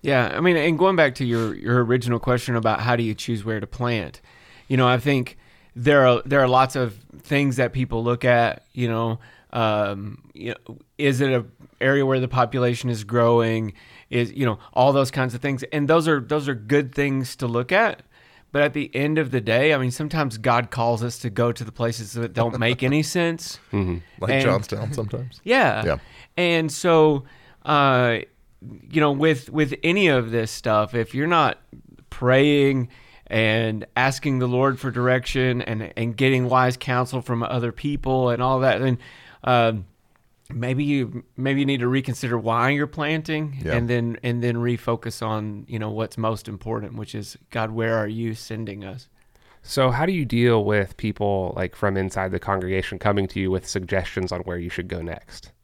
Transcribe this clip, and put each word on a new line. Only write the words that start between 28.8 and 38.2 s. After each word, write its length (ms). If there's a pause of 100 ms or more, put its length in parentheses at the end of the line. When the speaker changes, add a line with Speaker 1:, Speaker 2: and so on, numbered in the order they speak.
Speaker 1:
you 120
know, 100
with, 380
with 240 (100)
any 240
of 240
this 180
stuff, 460
if 180
you're 140
not 300 (520)
praying 800 (400)
and 580 (100)
asking 440
the 80
Lord 320
for 100
direction 760
and, 340
and 180
getting 320
wise 300
counsel 440
from 220
other 280
people 580